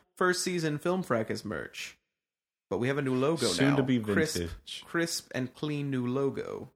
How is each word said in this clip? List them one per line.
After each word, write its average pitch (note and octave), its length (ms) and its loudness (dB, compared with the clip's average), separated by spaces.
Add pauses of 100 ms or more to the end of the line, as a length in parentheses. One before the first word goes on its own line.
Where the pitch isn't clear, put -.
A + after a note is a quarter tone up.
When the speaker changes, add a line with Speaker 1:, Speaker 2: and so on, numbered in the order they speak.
(160)
Speaker 1:
first F3+ 260 2
season D#3+ 360 0
Film F3+ 240 0
Fracas A2 420 0
merch. - 540 -8 (720)
But F#2+ 100 -2
we A#2+ 100 0
have C#3 100 0
a D3 40 0
new C3 120 0
logo C3 320 2
Speaker 2:
Soon G#2+ 240 4
Speaker 1:
now. C#3 60 4
Speaker 2:
to C#3 80 4
be B2+ 160 4
Speaker 1:
Crisp, G#2 380 0
Speaker 2:
vintage. - 480 -8
Speaker 1:
crisp - 500 -2
and B2+ 180 -4
clean D3 340 -4
new B2+ 160 0
logo. B2+ 720 -2